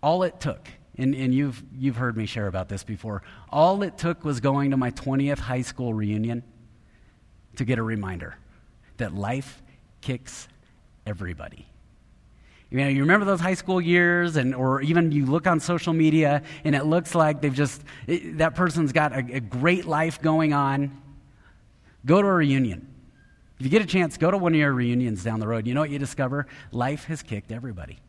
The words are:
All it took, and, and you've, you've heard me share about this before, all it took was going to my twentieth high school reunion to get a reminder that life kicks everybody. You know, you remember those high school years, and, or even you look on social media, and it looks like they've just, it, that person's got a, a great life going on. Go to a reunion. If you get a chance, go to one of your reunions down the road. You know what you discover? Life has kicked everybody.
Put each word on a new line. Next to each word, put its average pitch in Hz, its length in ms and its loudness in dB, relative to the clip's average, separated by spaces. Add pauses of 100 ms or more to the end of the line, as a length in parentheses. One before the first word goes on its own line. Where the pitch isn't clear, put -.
All 165 200 2
it 180 180 -2
took, - 280 -6 (280)
and, 131 180 2
and 131 200 0
you've, 135 280 0 (140)
you've 131 200 -2
heard 120 200 -2
me 110 80 -2
share 104 220 -4
about 92 220 -4
this 101 160 -8
before, 104 380 -8 (280)
all 185 320 4
it 185 160 -6
took 165 260 -4
was 143 160 -2
going 139 300 2
to 135 80 2
my 123 120 0
twentieth 135 500 -2
high 127 220 -4
school 123 300 -6
reunion 107 520 -2 (1120)
to 131 80 -2
get 117 140 0
a 113 40 -2
reminder 98 540 -6 (600)
that 101 180 -4
life 113 480 -6 (380)
kicks - 480 -10 (560)
everybody. 90 600 -10 (1040)
You 127 100 -4
know, 139 100 2
you 135 140 2
remember 196 220 4
those 196 160 2
high 185 140 0
school 185 260 0
years, 175 540 4
and, 131 180 2
or 131 300 0
even 165 300 4
you 143 120 2
look 151 220 2
on 170 140 2
social 170 320 -2
media, 156 500 4 (220)
and 151 100 2
it 139 100 -2
looks 165 300 0
like 151 260 4
they've 139 140 0
just, 139 260 0 (280)
it, 160 300 -4
that 160 180 2
person's 165 360 2
got 151 200 2
a, 135 60 -4 (180)
a 135 40 -2
great 139 440 0
life 160 360 -2
going 160 320 2
on. 139 480 0 (1040)
Go 165 160 6
to 202 60 4
a 196 60 4
reunion. 135 600 2 (680)
If 131 60 -4
you 131 40 0
get 214 120 4
a 190 40 -2
chance, 175 300 0
go 170 160 2
to 202 40 0
one 175 160 2
of 156 60 4
your 143 140 4
reunions 120 500 0
down 110 160 -2
the 107 80 -4
road. 113 220 -2
You 123 60 -2
know 143 60 0
what 151 100 -2
you 143 100 -6
discover? 139 480 -4 (240)
Life 127 320 -4
has 160 180 -8
kicked 104 300 -8
everybody. 113 560 -12